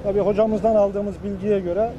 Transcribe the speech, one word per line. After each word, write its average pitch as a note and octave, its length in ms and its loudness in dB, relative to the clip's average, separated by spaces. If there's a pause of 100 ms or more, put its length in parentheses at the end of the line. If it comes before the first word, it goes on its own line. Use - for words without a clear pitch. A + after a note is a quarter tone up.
Tabii G3+ 160 0
hocamızdan G#3+ 560 2
aldığımız G3+ 480 0
bilgiye G3+ 360 -2
göre F#3+ 400 -2